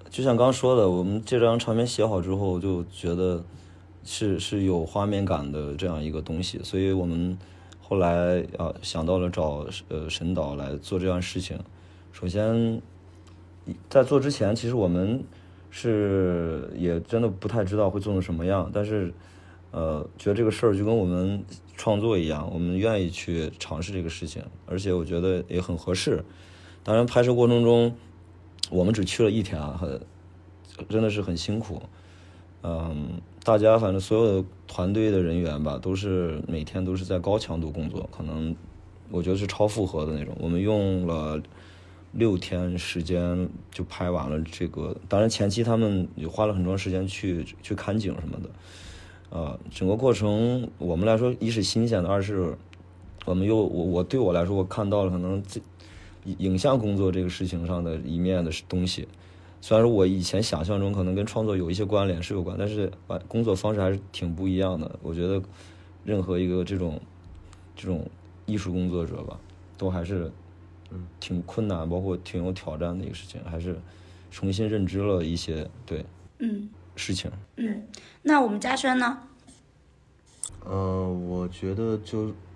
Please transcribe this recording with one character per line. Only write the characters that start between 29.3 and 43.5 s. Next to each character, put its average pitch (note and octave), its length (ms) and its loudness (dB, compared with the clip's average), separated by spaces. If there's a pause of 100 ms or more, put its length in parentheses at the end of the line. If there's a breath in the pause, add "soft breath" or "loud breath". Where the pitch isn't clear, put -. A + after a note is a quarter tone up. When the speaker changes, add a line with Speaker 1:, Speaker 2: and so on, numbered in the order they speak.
Speaker 1:
一 A2 120 2
天 E2+ 180 -4
啊， D2 160 -6
很， D2+ 240 -4 (880)
真 G#2+ 140 2
的 G#2+ 80 2
是 G#2 100 -2
很 F2+ 160 -2
辛 G#2 220 -2
苦。 G#2 240 -8 (800 soft breath)
嗯， E2 580 -4 (220)
大 A2 160 6
家 A2 180 8
反 G#2+ 140 4
正 F#2+ 100 2
所 A2 180 2
有 G#2 220 4
的 F#2+ 80 -2 (200)
团 F#2 240 -2
队 A2 180 4
的 F#2+ 100 4
人 E2+ 180 2
员 D2+ 220 -2
吧， D2 200 -2
都 F#2 160 -2
是 F2+ 500 0
每 D#2+ 160 -4
天 F#2 220 -4
都 F2+ 100 0
是 F#2 100 -4
在 F#2 140 0
高 G2 180 2
强 E2+ 240 -4
度 D#2 80 -2
工 D2+ 200 -4
作， - 280 -8
可 - 60 -8
能 D#2 320 -4 (560)
我 F2+ 100 -2
觉 F2+ 100 0
得 F#2+ 60 2
是 G2+ 80 -2
超 G#2 220 2
负 G#2 180 0
荷 D#2 220 -2
的 D#2 60 -2
那 D2 120 -4
种。 - 140 -8
我 E2 100 -4
们 E2+ 120 2
用 G2 460 2
了 D#2 360 -2 (720 soft breath)
六 G#2 260 4
天 F2+ 400 -2
时 E2+ 240 -4
间 F2 460 0 (240)